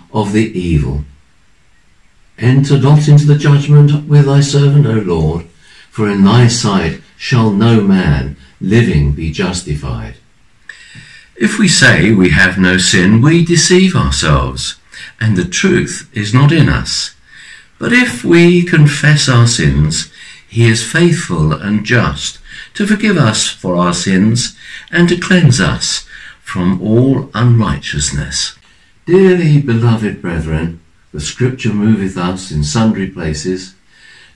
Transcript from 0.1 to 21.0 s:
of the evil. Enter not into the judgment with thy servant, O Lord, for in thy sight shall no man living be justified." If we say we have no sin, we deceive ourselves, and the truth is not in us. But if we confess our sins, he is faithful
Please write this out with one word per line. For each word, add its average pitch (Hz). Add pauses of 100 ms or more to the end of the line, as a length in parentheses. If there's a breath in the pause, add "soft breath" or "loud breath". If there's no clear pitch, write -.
of 101
the 107 (100)
evil. 73 (1300)
Enter 135
not 147
into 147
the 147
judgment 147
with 147
thy 139
servant, 143
O 113
Lord, 85 (460 loud breath)
for 107
in 98
thy 117
sight 98 (200)
shall 113
no 110
man 76 (240 soft breath)
living 95
be 80
justified." 73 (1200 loud breath)
If -
we 202
say 110
we 92
have 92
no 92
sin, 95
we 165
deceive 180
ourselves, 67 (440 loud breath)
and 110
the 90
truth -
is 104
not 143
in 160
us. - (680 loud breath)
But -
if 247
we 175
confess 147
our 120
sins, 76 (400 loud breath)
he 117
is 113
faithful 92